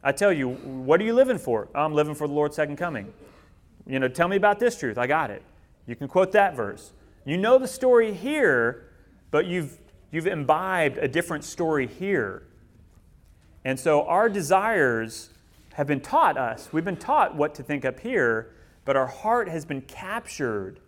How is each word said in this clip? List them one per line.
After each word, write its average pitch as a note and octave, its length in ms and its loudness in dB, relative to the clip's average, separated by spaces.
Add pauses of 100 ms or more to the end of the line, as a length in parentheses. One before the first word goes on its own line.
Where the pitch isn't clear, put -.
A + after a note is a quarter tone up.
I C#3 80 0
tell G3 220 2
you, C3 220 -2
"What C3+ 460 0
are G#3+ 40 -2
you A#3 100 0
living B3+ 240 4
for?" A2+ 340 -2
"I'm D3+ 220 0
living D3+ 220 2
for D3+ 100 -4
the C#3+ 80 -4
Lord's D3+ 220 0
second D3 200 -2
coming." C#3+ 360 -8 (760)
You C3 140 -2
know, C3 80 2
"Tell E3+ 180 0
me G3 100 -2
about G3+ 220 4
this A#3 180 2
truth." A#2 220 -4
"I B2 80 0
got C#3+ 240 0
it." G2 120 -12 (440)
You A#2+ 80 -10
can C#3 140 -10
quote F#3 240 2
that G3 240 4
verse. G#2 360 -8 (340)
You D3+ 100 -2
know A3+ 220 6
the C4 100 2
story A#3 460 4
here, E3 720 0 (460)
but D3 140 0
you've, E3+ 340 -6 (320)
you've D#3+ 160 -4
imbibed D#3+ 680 0
a D3+ 100 -4
different D#3+ 380 -4
story D#3 420 -2
here. B2 580 -4 (1200)
And C3 120 -2
so D3+ 280 2
our G3+ 240 2
desires E3 1000 0 (460)
have D3 120 -2
been C#3+ 140 -2
taught B3+ 380 2
us. A#2 340 -6
We've E3 140 -2
been F#3 100 -4
taught B3 380 2
what D3+ 220 -2
to C#3+ 60 -14
think C#3+ 220 -6
up C3 160 -4
here, A#2+ 540 -2 (320)
but C3+ 100 2
our C3 100 2
heart A3 440 -2
has D#3+ 160 -8
been C3+ 160 -6
captured. C3 1040 -8